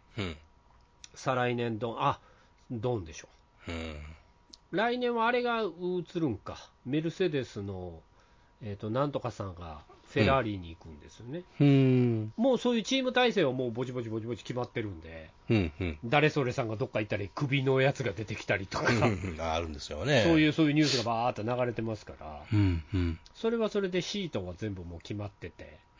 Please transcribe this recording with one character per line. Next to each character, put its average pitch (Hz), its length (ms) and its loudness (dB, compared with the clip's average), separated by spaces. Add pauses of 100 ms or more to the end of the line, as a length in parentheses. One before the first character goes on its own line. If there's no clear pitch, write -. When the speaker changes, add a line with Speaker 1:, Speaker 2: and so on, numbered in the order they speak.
(180)
Speaker 1:
う 107 40 -2
ん。 85 140 -6 (800)
Speaker 2:
再 131 200 -4
来 123 200 0
年 120 240 -2
ド 117 140 -4
ン、 117 60 -10
あ、 139 220 0 (500)
ド 120 280 -2
ン 85 80 -8
で 78 80 -16
し - 100 -16
ょ。 - 40 -20 (380)
Speaker 1:
う 90 60 -6
ん。 80 240 -8 (760)
Speaker 2:
来 233 280 0
年 240 160 0
は 226 120 2
あ 240 60 2
れ 247 100 2
が 233 200 0
映 180 580 -4
る 160 60 2
ん 110 100 -2
か。 - 220 -12 (260)
メ 143 160 -2
ル 160 100 -2
セ 180 200 -2
デ 139 140 -2
ス 110 180 -8
の、 90 400 -8 (600)
え 104 120 -6
ー - 20 -6
と、 107 140 -6
な 131 160 0
ん 143 60 -4
と 135 80 -4
か 120 100 -6
さ 107 140 -8
ん 92 100 -8
が 82 260 -12 (280)
フ - 120 0
ェ 104 60 6
ラ 135 140 6
ー - 20 2
リ 104 160 -4
に 85 160 -10
行 - 140 -18
く - 20 -
ん 76 100 -18
で 67 80 -20
す - 100 -20
よ 110 80 -16
ね。 170 180 -10 (160)
Speaker 1:
う 143 40 8
ん。 - 20 8
う 143 40 8
ん。 123 640 6
Speaker 2:
も 254 180 4
う - 40 4
そ 247 140 2
う 233 40 2
い 226 40 2
う - 20 0
チ 262 140 0
ー 269 60 2
ム 254 100 0
体 247 200 4
制 190 120 4
は 127 80 4
も 127 160 0
う - 20 -2
ぼ 120 160 -2
ち 127 60 -6
ぼ 123 100 -4
ち 113 60 -8
ぼ 110 120 -4
ち 110 60 -6
ぼ 120 100 -4
ち - 60 -12
決 123 120 -8
ま 123 100 -2
っ - 60 -8
て 120 120 -4
る 107 60 -6
ん 85 120 -10
で、 80 300 -14 (180)
Speaker 1:
う 120 60 4
ん 87 260 4
う 95 40 0
ん。 80 200 -4
Speaker 2:
誰 143 240 4
そ 147 160 2
れ 123 80 0
さ 127 120 -2
ん 110 40 -4
が 110 80 -4
ど 117 100 -2
っ - 40 -10
か 110 100 -2
行 110 80 -4
っ - 0 -
た 113 80 -2
り、 101 180 -6
首 131 280 0
の 131 180 4
や 135 140 4
つ - 80 -4
が 110 100 -2
出 104 140 -8
て 110 80 -8
き - 100 -10
た 110 120 0
り 98 100 -6
と - 120 -4
か、 - 140 2
Speaker 1:
う - 20 4
ん 113 40 4
う 113 80 4
ん 95 280 -2
う - 0 -
ん。 80 60 -8
あ 82 180 -2
る 85 100 -4
ん 78 40 -8
で 73 80 -10
す - 100 -10
よ 76 140 -6
ね。 143 200 6
Speaker 2:
そ 165 100 6
う 156 60 6
い 156 80 6
う、 147 40 2
そ 165 120 4
う - 20 6
い 147 40 4
う - 40 2
ニ 151 80 6
ュ - 20 6
ー - 40 6
ス 123 100 2
が 113 60 0
バ 117 240 0
ー - 20 2
っ 123 40 -2
と 107 80 -6
流 123 240 0
れ 120 60 0
て 113 80 -6
ま 113 160 -4
す - 80 -16
か 90 160 -14
ら、 78 220 -12 (100)
Speaker 1:
う 107 40 4
ん 92 260 4 (100)
う 104 40 0
ん。 85 220 0 (160)
Speaker 2:
そ - 140 -4
れ 233 80 0
は 220 140 0
そ 208 100 0
れ 196 80 0
で 180 140 0
シ 202 220 -6
ー 165 40 -6
ト 98 180 -6
は 90 120 -6
全 107 160 -6
部 92 100 -10
も 85 120 -12
う - 40 -14
決 - 140 -10
ま 101 120 -6
っ 98 40 -12
て - 180 -14
て、 - 300 -20 (220)